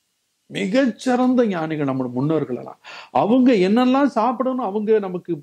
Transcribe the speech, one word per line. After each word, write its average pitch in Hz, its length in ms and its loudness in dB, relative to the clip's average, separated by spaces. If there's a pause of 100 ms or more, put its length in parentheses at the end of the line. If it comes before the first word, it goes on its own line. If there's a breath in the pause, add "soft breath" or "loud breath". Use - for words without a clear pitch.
(500)
மிகச்சிறந்த 247 1000 0
ஞானிகள் 156 420 -2
நம்முடைய 131 260 -4
முன்னோர்கள் 135 460 -2
எல்லாம். - 180 -18 (320 loud breath)
அவங்க 247 420 4
என்னெல்லாம் 247 640 2
சாப்பிடணும் 247 520 -2
அவங்க 214 300 0
நமக்கு 180 440 -6